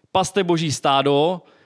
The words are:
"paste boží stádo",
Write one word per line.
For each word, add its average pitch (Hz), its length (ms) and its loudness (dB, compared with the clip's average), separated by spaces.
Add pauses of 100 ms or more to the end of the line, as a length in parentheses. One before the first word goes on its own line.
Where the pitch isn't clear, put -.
(120)
"paste 196 320 0
boží 165 280 0
stádo", 143 680 0 (240)